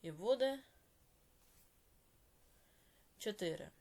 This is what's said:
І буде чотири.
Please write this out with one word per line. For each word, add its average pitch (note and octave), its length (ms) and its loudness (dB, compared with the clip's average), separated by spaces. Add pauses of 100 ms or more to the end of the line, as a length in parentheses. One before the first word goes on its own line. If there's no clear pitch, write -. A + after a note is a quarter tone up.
І E3 100 -8
буде B3+ 480 2 (2500)
чотири. F3 520 -2 (120)